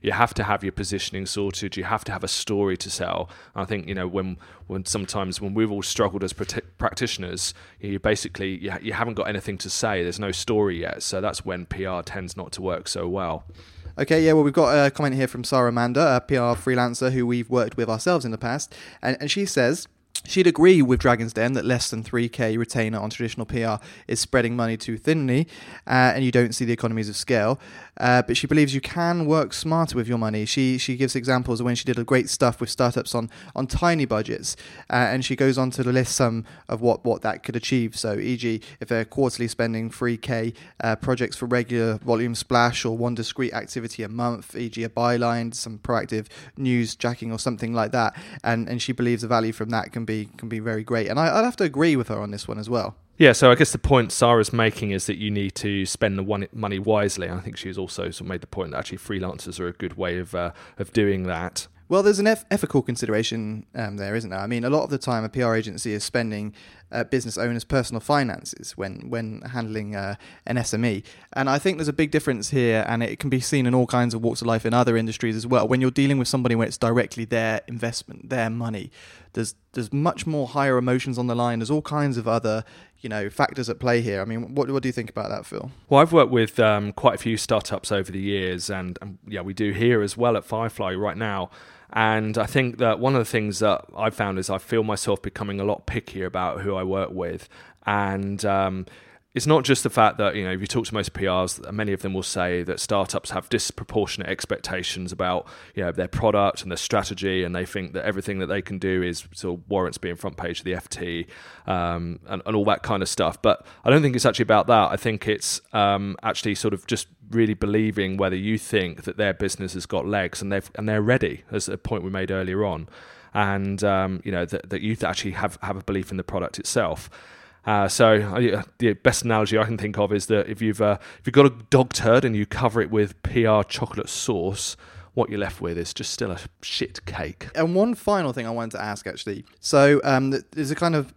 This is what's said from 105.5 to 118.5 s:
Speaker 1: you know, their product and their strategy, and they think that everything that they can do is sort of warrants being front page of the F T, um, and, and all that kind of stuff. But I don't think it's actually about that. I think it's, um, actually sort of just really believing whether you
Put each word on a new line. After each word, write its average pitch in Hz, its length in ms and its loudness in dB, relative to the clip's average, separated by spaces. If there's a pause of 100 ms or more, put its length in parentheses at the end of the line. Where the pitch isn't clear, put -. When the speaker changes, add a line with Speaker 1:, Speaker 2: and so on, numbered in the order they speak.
Speaker 1:
you 98 100 -4
know, 87 100 -2
their 90 160 -4
product 104 540 2
and 92 60 -10
their 85 80 -4
strategy, 95 680 -2
and 87 100 -6
they 90 100 -2
think 90 280 -8
that 92 100 -6
everything 95 360 -4
that 92 80 -4
they 98 140 -2
can 95 160 -8
do 92 240 0
is 87 320 -4
sort 90 240 -6
of 85 120 -18
warrants 92 280 -2
being 87 200 -8
front 87 180 -10
page 85 240 -8
of - 60 -14
the 90 80 -4
F 87 160 -10
T, 85 380 -6 (380)
um, 85 640 -2
and, 95 180 -8
and 110 120 -2
all 101 80 2
that 104 180 2
kind 101 180 -2
of 90 60 -2
stuff. - 340 -2
But - 240 4 (200)
I 117 40 6
don't 151 120 8
think 131 160 2
it's 117 80 0
actually 113 180 4
about 104 240 4
that. 110 240 6
I 98 60 -2
think 110 320 -2
it's, - 320 -2 (100)
um, 101 520 2
actually 104 320 0
sort 107 180 -2
of 92 120 -8
just - 220 -4 (220)
really 113 240 4
believing 101 640 0
whether 95 180 2
you 107 220 -2